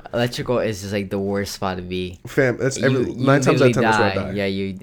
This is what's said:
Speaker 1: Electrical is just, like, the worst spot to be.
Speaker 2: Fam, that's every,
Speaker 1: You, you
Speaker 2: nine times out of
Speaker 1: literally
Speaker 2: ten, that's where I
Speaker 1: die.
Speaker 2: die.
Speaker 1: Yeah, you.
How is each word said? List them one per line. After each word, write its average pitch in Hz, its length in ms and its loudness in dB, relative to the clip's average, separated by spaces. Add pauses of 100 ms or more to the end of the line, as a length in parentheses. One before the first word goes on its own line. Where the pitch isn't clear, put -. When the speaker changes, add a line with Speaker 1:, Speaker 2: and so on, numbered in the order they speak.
(120)
Speaker 1:
Electrical 120 460 -2
is 101 240 -2
just, 98 100 -8
like, 101 180 -2
the 101 80 -2
worst 98 360 -2
spot 92 220 -4
to 90 60 -8
be. 90 440 -6
Speaker 2:
Fam, 131 320 0
that's 131 180 -2
every, - 140 2 (100)
Speaker 1:
You, 110 140 0
you 123 120 -4
Speaker 2:
nine 139 140 6
times 127 220 4
out 127 80 8
of - 0 -
Speaker 1:
literally - 40 4
Speaker 2:
ten, 131 100 2
that's 110 140 4
where 104 120 2
I 95 40 -2
Speaker 1:
die. 98 100 -2
Speaker 2:
die. 98 120 -8
Speaker 1:
Yeah, 98 100 0
you. 98 360 -4